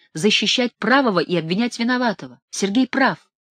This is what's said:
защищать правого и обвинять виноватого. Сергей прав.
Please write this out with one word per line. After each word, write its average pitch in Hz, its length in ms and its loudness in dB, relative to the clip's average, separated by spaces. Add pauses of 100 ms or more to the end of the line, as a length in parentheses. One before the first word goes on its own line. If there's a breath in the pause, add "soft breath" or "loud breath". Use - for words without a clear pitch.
(140)
защищать 214 640 0
правого 226 440 2
и 175 160 -2
обвинять 185 420 -2
виноватого. 233 600 -2 (100)
Сергей 202 360 0
прав. 240 440 -2 (200)